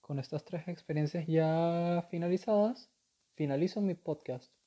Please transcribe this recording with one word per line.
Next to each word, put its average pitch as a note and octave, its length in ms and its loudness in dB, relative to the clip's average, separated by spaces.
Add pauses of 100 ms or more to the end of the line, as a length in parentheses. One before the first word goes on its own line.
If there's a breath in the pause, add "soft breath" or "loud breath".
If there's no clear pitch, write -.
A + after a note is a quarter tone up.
Con C#3 180 -6
estas C#3+ 260 -8
tres E3 220 -8
experiencias D#3 600 -4
ya E3+ 800 2
finalizadas, F#3+ 840 0 (440)
finalizo D3+ 460 0
mi F#3 140 0
podcast. - 580 -8 (140)